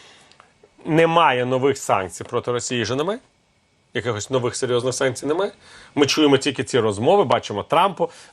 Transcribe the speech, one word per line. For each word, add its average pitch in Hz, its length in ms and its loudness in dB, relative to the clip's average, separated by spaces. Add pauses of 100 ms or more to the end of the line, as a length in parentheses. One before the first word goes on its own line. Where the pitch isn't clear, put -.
(840)
Немає 160 600 4
нових 127 320 0
санкцій 98 460 -4
проти 120 280 -6
Росії, 120 320 -4
вже 110 120 -4
немає? 180 240 -4 (720)
Якихось 110 360 -6
нових 123 260 -2
серйозних 123 380 -2
санкцій 135 320 -4
немає? 180 260 -2 (440)
Ми 147 100 4
чуємо 143 320 4
тільки 131 260 -2
ці 123 160 -2
розмови, 113 440 2
бачимо 113 400 -2
Трампу, 170 460 0 (240)